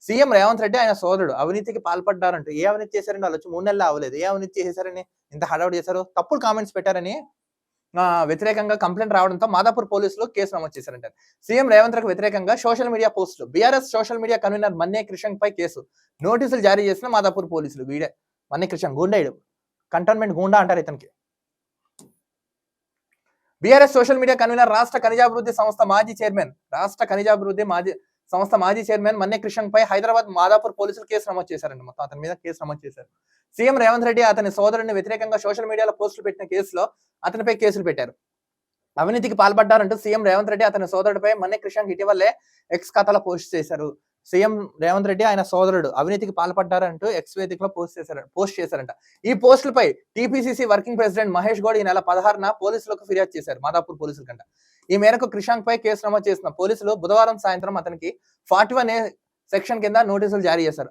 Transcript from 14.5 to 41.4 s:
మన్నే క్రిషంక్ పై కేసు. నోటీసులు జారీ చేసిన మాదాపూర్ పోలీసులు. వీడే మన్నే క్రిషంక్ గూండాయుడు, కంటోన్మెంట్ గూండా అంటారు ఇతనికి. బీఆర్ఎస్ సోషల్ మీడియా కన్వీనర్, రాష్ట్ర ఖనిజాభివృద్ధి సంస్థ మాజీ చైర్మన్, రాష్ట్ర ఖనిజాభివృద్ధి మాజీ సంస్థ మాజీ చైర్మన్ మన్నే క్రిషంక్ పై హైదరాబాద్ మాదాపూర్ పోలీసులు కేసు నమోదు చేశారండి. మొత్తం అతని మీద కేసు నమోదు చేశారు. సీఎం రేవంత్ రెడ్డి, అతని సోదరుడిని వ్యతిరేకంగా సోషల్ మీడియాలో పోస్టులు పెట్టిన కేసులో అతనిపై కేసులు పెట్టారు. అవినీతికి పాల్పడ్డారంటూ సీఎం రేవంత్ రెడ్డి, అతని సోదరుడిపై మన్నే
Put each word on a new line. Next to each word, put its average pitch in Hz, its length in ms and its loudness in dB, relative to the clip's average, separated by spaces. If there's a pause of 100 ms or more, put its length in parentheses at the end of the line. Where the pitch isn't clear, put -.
మన్నే 185 300 -4
క్రిషంక్ 202 380 -10
పై 208 80 0
కేసు. 170 360 -8 (380)
నోటీసులు 240 380 0
జారీ 202 280 6
చేసిన 196 180 -2
మాదాపూర్ 196 440 0
పోలీసులు. 143 320 -6
వీడే 143 300 -8 (380)
మన్నే 170 160 -4
క్రిషంక్ 156 320 -6
గూండాయుడు, 175 380 0 (560)
కంటోన్మెంట్ 202 400 0
గూండా 190 240 2
అంటారు 180 220 4
ఇతనికి. 147 280 -10 (2500)
బీఆర్ఎస్ 269 320 8
సోషల్ 262 240 4
మీడియా 254 200 2
కన్వీనర్, 240 320 4
రాష్ట్ర 233 280 2
ఖనిజాభివృద్ధి 233 560 2
సంస్థ 220 280 0
మాజీ 214 320 2 (100)
చైర్మన్, 196 280 -2 (220)
రాష్ట్ర 196 320 -4
ఖనిజాభివృద్ధి 202 580 0
మాజీ 185 300 -4 (380)
సంస్థ 196 240 0
మాజీ 202 260 2
చైర్మన్ 214 360 0
మన్నే 202 200 -2
క్రిషంక్ 208 380 -6
పై 220 80 6
హైదరాబాద్ 220 460 0
మాదాపూర్ 196 500 2
పోలీసులు 202 260 -6
కేసు 214 240 -4
నమోదు 180 240 -8
చేశారండి. 139 300 -12
మొత్తం 131 200 -12
అతని 143 160 -12
మీద 160 120 -10
కేసు 170 320 -12
నమోదు 147 240 -12
చేశారు. 135 200 -20 (500)
సీఎం 262 200 4
రేవంత్ 233 280 4
రెడ్డి, 233 160 2
అతని 208 300 2
సోదరుడిని 220 420 0
వ్యతిరేకంగా 214 440 -4
సోషల్ 208 280 -4
మీడియాలో 220 260 0
పోస్టులు 208 320 -6
పెట్టిన 196 220 -8
కేసులో 185 440 -4 (360)
అతనిపై 220 300 -2
కేసులు 208 280 0
పెట్టారు. 139 300 -4 (840)
అవినీతికి 214 380 -2
పాల్పడ్డారంటూ 208 600 4
సీఎం 214 260 -2
రేవంత్ 202 260 2
రెడ్డి, 208 160 2
అతని 196 220 0
సోదరుడిపై 196 460 0
మన్నే 196 240 -4